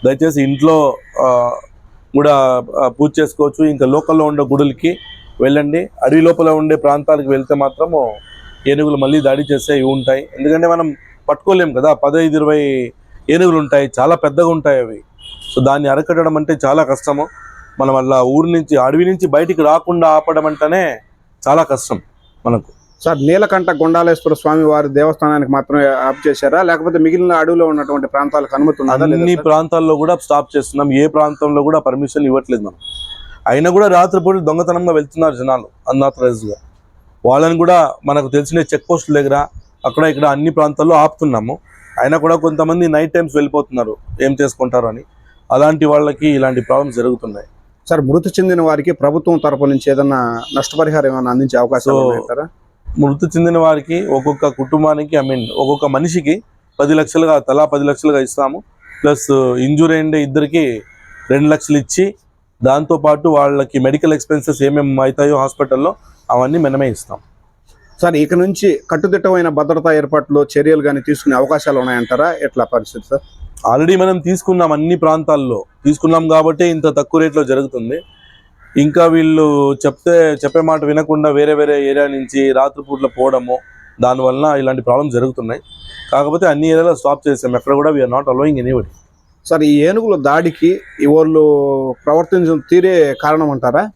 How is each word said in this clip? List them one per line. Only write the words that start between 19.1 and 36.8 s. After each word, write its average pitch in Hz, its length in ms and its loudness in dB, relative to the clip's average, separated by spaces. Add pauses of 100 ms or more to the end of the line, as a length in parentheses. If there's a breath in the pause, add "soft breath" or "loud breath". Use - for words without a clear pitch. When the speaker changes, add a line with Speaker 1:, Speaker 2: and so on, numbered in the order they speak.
Speaker 1:
బయటికి 160 340 0
రాకుండా 165 460 2
ఆపడం 156 380 2
అంటేనే 156 380 0 (640)
చాలా 156 160 4
కష్టం 127 380 -4 (440)
మనకు. 117 260 -2 (300)
Speaker 2:
సార్, 165 160 -2
నీలకంఠ 180 520 0
గుండాలేశ్వర 165 640 0
స్వామి 156 300 0
వారి 151 260 2
దేవస్థానానికి 147 640 0
మాత్రమే 139 360 0
ఆపు 135 400 -2
చేశారా, 143 340 0
లేకపోతే 170 360 0
మిగిలిన 175 360 2
అడవిలో 165 320 2
ఉన్నటువంటి 143 420 -2
ప్రాంతాలకు 139 480 -2
అనుమతి 147 260 0
ఉన్నదా 135 240 0
లేదా 156 140 0
Speaker 1:
అన్ని 175 160 2
Speaker 2:
సార్? 151 100 -6
Speaker 1:
ప్రాంతాల్లో 160 500 2
కూడా 160 200 0
స్టాప్ 147 420 -2
చేస్తున్నాం. 143 360 -2
ఏ 143 140 4
ప్రాంతంలో 147 560 0
కూడా 156 160 2
పర్మిషన్ 139 460 -4
ఇవ్వట్లేదు 127 360 0
మనం. 98 180 -14 (680 loud breath)
అయినా 143 220 2
కూడా 202 180 4
రాత్రిపూట 185 500 2
దొంగతనంగా 175 560 -2
వెళ్తున్నారు 156 420 -2
జనాలు 127 320 -4 (240)
unauthorized-గా. 123 640 -2 (680)